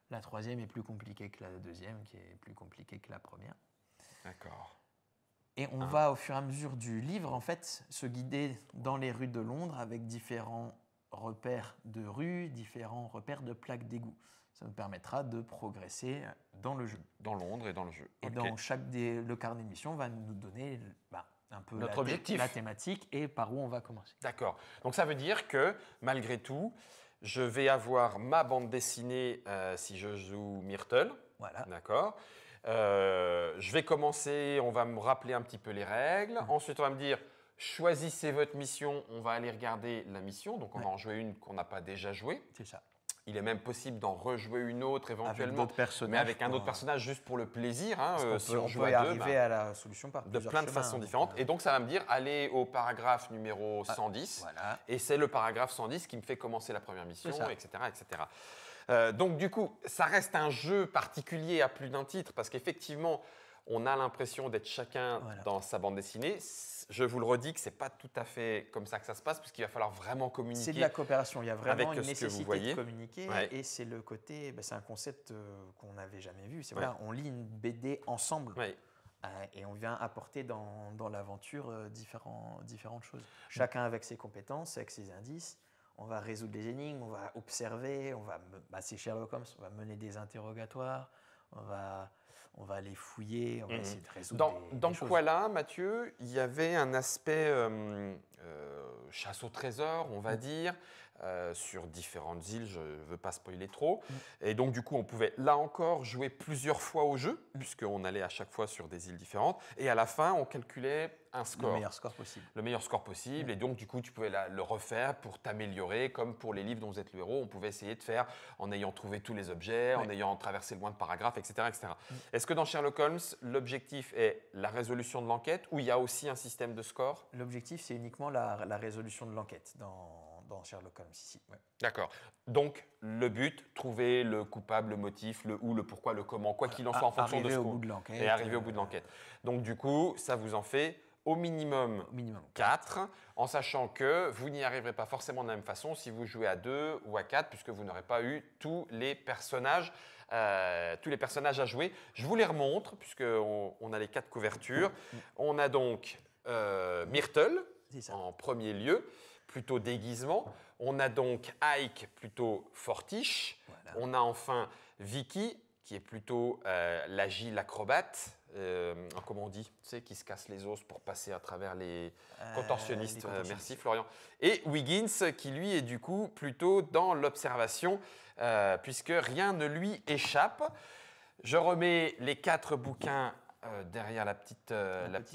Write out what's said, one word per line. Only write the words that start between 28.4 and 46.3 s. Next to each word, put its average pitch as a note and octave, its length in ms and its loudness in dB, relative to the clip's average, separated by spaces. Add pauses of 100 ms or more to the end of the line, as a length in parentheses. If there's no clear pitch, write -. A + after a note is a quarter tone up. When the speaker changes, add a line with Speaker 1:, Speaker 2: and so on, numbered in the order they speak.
Speaker 2:
bande B2 280 0
dessinée, B2 760 -2
euh, F#2+ 300 -2
si F#2+ 220 -8
je G#2 160 -4
joue G2 480 -6
Myrtle. A#2+ 500 4 (240)
Speaker 1:
Voilà. G#2 320 -8
Speaker 2:
D'accord. A#2 480 2 (480)
Euh, F#2+ 920 6
je F#2+ 140 -4
vais D#3+ 100 6
commencer, C#3+ 800 2
on A#2+ 80 2
va A#2 140 4
me A#2 120 -2
rappeler B2 360 2
un A#2+ 80 2
petit A#2+ 160 -10
peu A2 140 -10
les G2+ 120 -2
règles. F3 580 2
Speaker 1:
Mhm. - 80 -4
Speaker 2:
Ensuite, D3 300 0
on D3 40 4
va C#3 60 6
me C3+ 80 -4
dire, C#3 220 2 (380)
choisissez D#3+ 760 2
votre D3 240 2
mission, C#3+ 540 -2
on A2+ 120 -8
va A#2 100 2
aller A#2+ 200 0
regarder A2+ 580 -4
la G2 120 -8
mission. G#2+ 360 -8
Donc, B2 180 -8
on G#2 40 -6
Speaker 1:
Ouais. A#2 60 -4
Speaker 2:
va G2 60 0
en F#2+ 60 -2
jouer G#2+ 180 -4
une A2 200 -4
qu'on - 180 -14
n'a F2+ 120 -2
pas F#2+ 160 -8
déjà F#2+ 320 -6
jouée. B2+ 280 -4 (120)
Speaker 1:
C'est A2 120 -12
ça. - 160 -16 (440)
Speaker 2:
Il G#2 120 -4
est G2+ 40 -2
même A2 180 0
possible B2 400 -6
d'en G2+ 160 2
rejouer A2+ 440 -2 (100)
une A#2+ 140 -2
autre C3+ 280 0
Speaker 1:
Avec G#2+ 80 -4
Speaker 2:
éventuellement, A#2 440 0
Speaker 1:
d'autres A#2+ 120 -2
personnages A#2+ 360 2
Speaker 2:
mais A#2 60 4
avec A#2 240 4